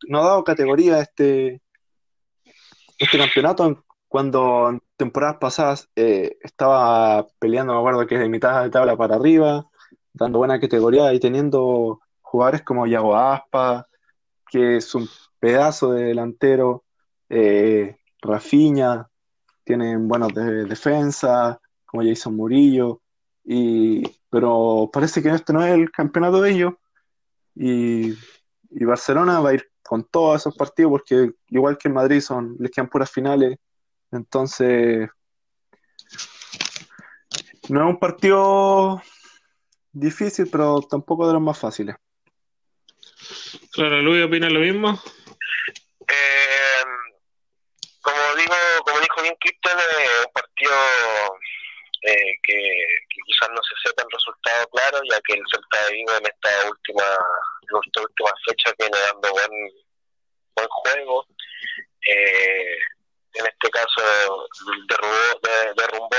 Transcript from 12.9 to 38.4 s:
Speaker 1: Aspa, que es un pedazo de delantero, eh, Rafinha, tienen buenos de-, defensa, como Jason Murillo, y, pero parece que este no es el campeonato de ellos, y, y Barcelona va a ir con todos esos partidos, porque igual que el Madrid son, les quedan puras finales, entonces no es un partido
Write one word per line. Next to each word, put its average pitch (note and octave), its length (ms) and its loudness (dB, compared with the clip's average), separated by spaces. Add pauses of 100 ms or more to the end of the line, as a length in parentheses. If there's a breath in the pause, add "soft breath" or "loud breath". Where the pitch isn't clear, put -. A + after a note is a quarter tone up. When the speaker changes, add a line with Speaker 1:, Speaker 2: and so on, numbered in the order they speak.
Speaker 1:
Aspa, B2+ 720 0 (580)
que A#2+ 300 2
es A2+ 180 -4
un A#2 160 -6 (300)
pedazo C3 520 2
de A#2+ 120 -2
delantero, B2 800 0 (440)
eh, G#2 680 2 (240)
Rafinha, B2 880 2 (560)
tienen A#2 420 -2
buenos A2+ 260 0
de-, A2 340 -4
defensa, B2 920 0 (260)
como A#2 220 -4
Jason A2+ 300 -2
Murillo, B2 640 2 (420)
y, A2+ 640 0 (240)
pero A2+ 640 2
parece D#3 300 -2
que D3+ 80 2
este D#3+ 220 0
no E3 120 2
es F3 80 2
el E3 180 4
campeonato E3+ 500 0
de G3+ 120 2
ellos, F3+ 220 0 (800)
y, A#2 560 -2
y - 720 -12
Barcelona D#3+ 560 2
va C#3+ 100 4
a C3+ 40 4
ir - 180 -4 (100)
con A2+ 220 -4
todos D#3 380 2
esos D3 140 -6
partidos, C#3+ 360 2
porque B2+ 380 2 (180)
igual C#3 280 0
que D3 120 -4
el C3+ 60 0
Madrid C#3+ 260 2
son, B2 400 -6
les B2 100 -6
quedan B2+ 180 -4
puras C3+ 220 -2
finales, C3+ 480 0 (540)
entonces A#2+ 960 -2 (2500 loud breath)
no C#3+ 120 2
es D#3+ 60 4
un F3 120 0
partido G3 1040 2 (880 soft breath)